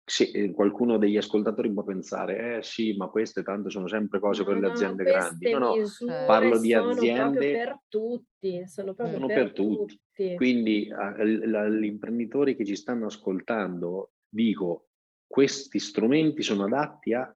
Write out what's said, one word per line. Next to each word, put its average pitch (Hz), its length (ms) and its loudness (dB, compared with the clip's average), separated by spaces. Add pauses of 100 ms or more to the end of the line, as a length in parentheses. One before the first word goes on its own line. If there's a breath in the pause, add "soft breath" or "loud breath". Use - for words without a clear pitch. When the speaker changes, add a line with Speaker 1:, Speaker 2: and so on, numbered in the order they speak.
Speaker 1:
se, - 280 0
eh, 104 200 -2
qualcuno 113 460 2
degli 104 200 4
ascoltatori 107 540 0
può 98 120 -4
pensare, 98 720 -6
"Eh 107 60 -8
sì, 110 320 -2
ma 95 120 -4
queste 107 360 -2
tanto 101 260 -4
sono 101 180 -6
sempre 104 320 -2
cose 101 240 0
per 98 120 0
Speaker 2:
No, 98 60 0
Speaker 1:
le 98 60 2
Speaker 2:
no, 92 60 0
Speaker 1:
aziende 95 300 -2
Speaker 2:
queste 90 160 6
Speaker 1:
grandi." 180 320 0
No, - 80 2
no, 233 160 2
Speaker 2:
misure 226 500 -2
Speaker 1:
parlo 113 340 6
di 113 120 2
Speaker 2:
sono 113 120 6
proprio 120 280 2
Speaker 1:
aziende 135 400 2
Speaker 2:
per 240 360 -2
tutti, 214 800 -6
sono 196 260 -8
proprio 170 220 -4
Speaker 1:
sono 131 120 -2
Speaker 2:
per 131 80 2
Speaker 1:
per 123 180 2
tutti. 104 460 -2 (160)
Speaker 2:
tutti. 185 200 -2
Speaker 1:
Quindi, 117 560 2
a, 101 320 -4
l-, 110 260 2
la, 107 200 0
gli 107 160 0
imprenditori 117 680 -2
che 110 100 -4
ci 101 100 -4
stanno 117 300 -4
ascoltando, 95 1080 -4 (140)
dico, 101 600 -2 (380)
questi - 520 0
strumenti 147 640 0
sono 101 240 0
adatti 131 480 -2
a 127 220 -4